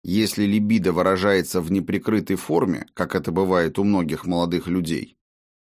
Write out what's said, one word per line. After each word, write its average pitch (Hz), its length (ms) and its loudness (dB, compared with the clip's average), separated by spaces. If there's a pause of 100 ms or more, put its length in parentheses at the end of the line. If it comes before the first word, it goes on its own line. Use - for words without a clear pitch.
Если 104 440 0
либидо 104 480 2
выражается 92 680 2
в 80 100 -4
неприкрытой 95 680 0
форме, 139 560 -2
как - 200 -6
это 90 200 -2
бывает 90 440 2
у 101 60 0
многих 87 420 0
молодых 87 420 -2
людей, 85 500 -4 (480)